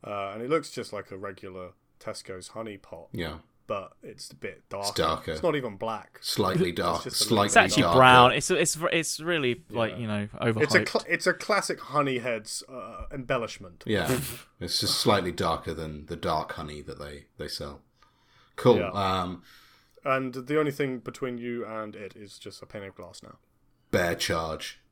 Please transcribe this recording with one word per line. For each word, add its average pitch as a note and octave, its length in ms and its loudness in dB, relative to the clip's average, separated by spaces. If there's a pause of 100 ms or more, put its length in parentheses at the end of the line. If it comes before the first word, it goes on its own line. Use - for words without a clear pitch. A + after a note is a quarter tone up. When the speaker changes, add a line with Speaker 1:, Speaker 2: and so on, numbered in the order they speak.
Speaker 1:
Uh, G2+ 300 -6
and A2 80 -10
it B2 80 -8
looks D#3 220 0
just A#2+ 200 -10
like G2+ 200 -8
a G2 60 -12
regular F#2 520 -12 (300)
Tesco's F#2+ 500 -12
honey A2 280 -10
pot. E2 340 -16
Speaker 2:
Yeah. E2 240 -6 (320)
Speaker 1:
But G2 260 -6 (100)
it's - 280 -16
a - 40 -20
bit - 320 -12
darker. G2+ 220 -6
Speaker 2:
It's - 80 -4
darker. D#2+ 340 0
Speaker 1:
It's D#2 120 -4
not C#3+ 120 2
even A#2+ 220 -4
black. A2 440 -6
Speaker 2:
Slightly G#2 480 2
Speaker 1:
<laughs> - 20 -4
It's E2 60 -4
Speaker 2:
dark, F2 260 0
Speaker 1:
just - 180 -2
a - 40 2
Speaker 2:
slightly A#2 100 4
Speaker 1:
little G#2 100 6
Speaker 3:
It's G#2 100 2
actually - 280 6
Speaker 2:
darker. E2+ 160 6
Speaker 3:
brown. B2+ 340 10
It's, - 180 0
it's, D#3+ 260 2 (140)
it's D#3+ 300 -2
really, D3 480 0
like, A2+ 240 0
Speaker 1:
Yeah. - 40 -10
Speaker 3:
you A#2 100 -6
know, G#2 200 -2 (140)
Speaker 1:
It's A#2+ 340 2
a F3+ 60 8
Speaker 3:
overhyped. - 80 -2
Speaker 1:
cl-, - 180 -2
it's E3+ 200 0
a F3+ 60 4
classic - 460 0
honey C#3 380 0
head's, A2+ 520 -4
uh, A2+ 340 -12 (100)
embellishment. A#2 720 -6
Speaker 2:
Yeah. G#2+ 340 2 (400)
It's - 220 -2
just - 180 0
slightly G2 320 4
darker E2 420 -2
than D2+ 340 -8
the E2+ 100 -8
dark D#2+ 360 -2
honey D2 280 -10
that D2+ 180 -14
they, D2 260 -12 (120)
they D2 100 -8
sell. D2 340 -10 (760)
Cool. A#2 220 8
Speaker 1:
Yeah. G2+ 100 0
Speaker 2:
Um, F#2 540 0 (600)
Speaker 1:
And C3 300 0
the C3 260 -2
only D3 120 2
thing C3+ 280 -2
between B2 380 -6
you A#2+ 280 -4
and G#2+ 300 -8
it G2 220 -12
is G2+ 220 -16
just - 220 -14
a - 40 -16
pane G#2 180 -12
of G2 120 -12
glass F2 280 -16
now. - 140 -20 (540)
Speaker 2:
bear F2 240 4
charge. D#2+ 640 -2 (120)